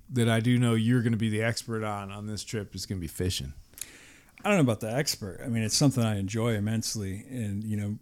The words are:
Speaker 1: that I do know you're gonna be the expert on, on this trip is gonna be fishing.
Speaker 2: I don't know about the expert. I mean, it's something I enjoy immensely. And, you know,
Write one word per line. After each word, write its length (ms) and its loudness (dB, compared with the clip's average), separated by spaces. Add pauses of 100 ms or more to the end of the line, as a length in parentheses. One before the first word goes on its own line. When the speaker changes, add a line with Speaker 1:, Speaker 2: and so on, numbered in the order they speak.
(120)
Speaker 1:
that 180 4
I 120 6
do 180 4
know 160 4
you're 260 4
gonna 160 2
be 120 0
the 120 0
expert 420 -2
on, 280 -6
on 160 -10
this 160 -8
trip 320 -6
is 100 -8
gonna 160 -4
be 60 -4
fishing. 460 -4 (920)
Speaker 2:
I 60 0
don't 80 4
know 60 6
about 180 2
the 120 -6
expert. 500 -4
I 40 -8
mean, 160 0
it's 120 0
something 280 4
I 160 2
enjoy 360 0
immensely. 720 -2
And, 340 -4
you 140 -2
know, 240 -2